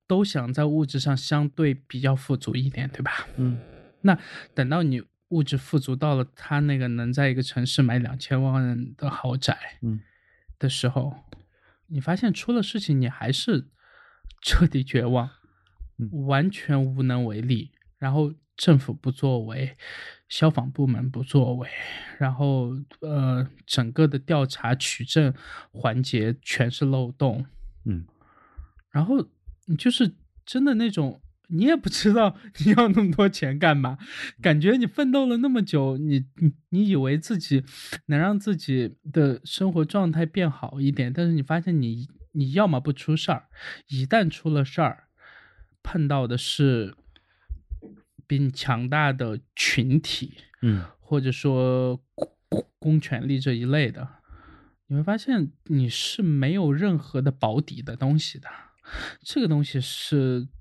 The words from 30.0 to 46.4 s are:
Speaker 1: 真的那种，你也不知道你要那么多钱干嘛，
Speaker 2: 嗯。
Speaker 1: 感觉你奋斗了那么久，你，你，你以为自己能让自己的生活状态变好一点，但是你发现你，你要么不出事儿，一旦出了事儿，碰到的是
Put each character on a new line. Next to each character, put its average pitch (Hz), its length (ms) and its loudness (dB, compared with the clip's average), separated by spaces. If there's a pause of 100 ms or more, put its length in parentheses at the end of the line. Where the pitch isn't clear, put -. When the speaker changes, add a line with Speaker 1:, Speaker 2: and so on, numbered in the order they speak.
Speaker 1:
真 262 180 0
的 269 120 4
那 226 140 0
种， 143 300 -2 (280)
你 175 160 0
也 320 120 6
不 - 140 -4
知 208 240 4
道 220 220 4 (280)
你 208 80 8
要 233 160 6
那 196 140 4
么 190 100 2
多 196 160 4
钱 143 300 -2
干 156 180 6
嘛， 131 240 0
Speaker 2:
嗯。 - 60 -18 (340)
Speaker 1:
感 151 180 4
觉 196 180 4
你 240 100 2
奋 269 260 0
斗 269 140 4
了 240 120 2
那 262 100 2
么 247 140 2
久， 135 360 0
你， 143 260 2 (120)
你， 151 160 4 (180)
你 202 180 2
以 190 80 4
为 135 220 2
自 202 180 -4
己 139 260 0 (440)
能 147 120 0
让 196 200 2
自 202 180 -2
己 127 400 -2 (160)
的 139 320 2
生 - 260 -2
活 165 140 0
状 180 260 0
态 160 140 0
变 165 260 0
好 135 300 -10
一 139 100 2
点， 127 220 -2
但 170 140 0
是 170 60 2
你 151 100 0
发 160 180 -2
现 165 220 0
你， 120 260 -4 (240)
你 139 200 -2
要 202 140 4
么 143 140 2
不 151 100 -2
出 151 240 -2
事 160 180 -2
儿， - 160 -4 (400)
一 131 180 -4
旦 180 240 2
出 - 180 -6
了 147 160 2
事 135 160 -4
儿， - 280 -2 (720)
碰 156 260 0
到 139 180 0
的 123 120 -2
是 120 560 0 (1300)